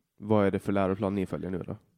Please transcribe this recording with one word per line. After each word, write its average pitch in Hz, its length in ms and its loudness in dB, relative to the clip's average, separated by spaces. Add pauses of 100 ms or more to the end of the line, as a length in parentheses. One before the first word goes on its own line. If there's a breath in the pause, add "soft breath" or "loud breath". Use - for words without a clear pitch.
(160)
Vad 104 300 2
är 95 40 4
det 98 80 -2
för 101 140 -4
läroplan 98 420 0
ni 95 120 -2
följer 85 240 -6
nu 92 120 -4
då? 104 140 -8 (200)